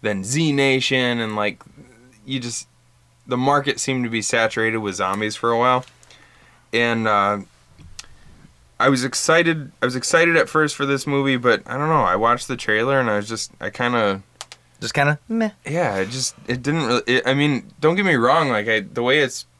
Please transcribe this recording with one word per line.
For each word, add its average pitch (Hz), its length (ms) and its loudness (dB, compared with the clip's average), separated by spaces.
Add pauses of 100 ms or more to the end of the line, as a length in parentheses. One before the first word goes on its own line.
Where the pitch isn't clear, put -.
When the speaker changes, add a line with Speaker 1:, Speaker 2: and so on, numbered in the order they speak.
Speaker 1:
then 101 220 -2
Z 147 300 0
Nation, 131 640 2
and, 110 160 -4
like, 104 260 -2 (640)
you 131 140 -6
just, 120 280 -10 (600)
the 127 100 -2
market 139 420 2
seemed 127 260 -2
to 113 40 -4
be 113 140 -2
saturated 113 560 0
with 101 160 -4
zombies 98 400 -2
for 117 160 -2
a 117 80 2
while. 123 260 2 (880)
And, 117 340 2
uh, 104 320 2 (1400)
I 123 100 2
was 127 140 0
excited, 160 680 0 (100)
I - 40 0
was 127 100 -2
excited 165 420 2
at - 100 2
first 156 280 0
for 143 100 -2
this 139 200 -2
movie, 139 300 0
but 120 300 2
I 123 120 -8
don't 151 120 -2
know, 156 120 4
I 92 140 2
watched 117 320 0
the 131 80 -4
trailer 120 440 0
and 120 100 0
I 104 80 0
was 104 100 -4
just, 113 320 -8
I - 100 -8
kinda 113 520 0 (580)
Speaker 2:
Just - 140 -8
kinda 147 340 2
meh. 226 220 -2 (160)
Speaker 1:
Yeah, 143 320 -2
it 95 120 -2
just, 127 240 -6 (140)
it 123 160 -4
didn't 147 240 0
really, 120 180 0
it, 123 220 2
I 135 60 2
mean, 143 480 0
don't 160 140 4
get 202 100 0
me 175 100 4
wrong, 135 340 2
like, 110 200 -2
I, 110 100 2
the 107 240 -6
way 131 160 2
it's 131 260 -2 (140)